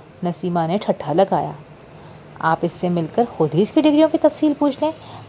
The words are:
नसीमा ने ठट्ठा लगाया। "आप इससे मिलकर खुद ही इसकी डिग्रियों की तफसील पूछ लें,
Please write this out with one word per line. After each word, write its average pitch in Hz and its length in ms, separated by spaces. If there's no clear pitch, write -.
नसीमा 175 420
ने 175 120
ठट्ठा 185 340
लगाया। 160 420
"आप 160 220
इससे 175 240
मिलकर 170 360
खुद 160 300
ही 165 80
इसकी 277 200
डिग्रियों 302 260
की 311 100
तफसील 302 340
पूछ 285 300
लें, 311 120